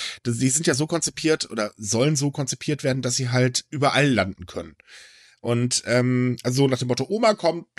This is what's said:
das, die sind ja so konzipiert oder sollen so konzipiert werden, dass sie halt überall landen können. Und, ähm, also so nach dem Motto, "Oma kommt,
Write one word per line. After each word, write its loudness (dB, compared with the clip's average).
das, -2
die 2
sind 0
ja 2
so -2
konzipiert -2
oder -4
sollen 0
so 0
konzipiert -4
werden, -2
dass -2
sie -4
halt 2
überall 2
landen 0
können. -10
Und, 0
ähm, 2
also 2
so 6
nach 0
dem -2
Motto, -2
"Oma 2
kommt, -2